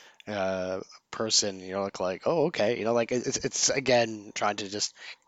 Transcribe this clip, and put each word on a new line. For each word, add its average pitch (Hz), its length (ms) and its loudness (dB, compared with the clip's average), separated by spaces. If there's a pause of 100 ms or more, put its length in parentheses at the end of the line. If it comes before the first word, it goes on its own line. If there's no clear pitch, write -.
(280)
uh, 95 520 -2 (320)
person, 107 480 0
you 92 140 -12
know, 98 100 0
like, 98 160 -4
like, 92 260 -2
"Oh, 151 220 4
okay." 117 300 2
You 101 80 -2
know, 117 80 2
like, 117 180 2
it, 123 140 0
it's, 127 120 -2
it's, - 320 0
again, 117 680 2
trying 104 220 2
to 104 120 -6
just 104 240 -4 (340)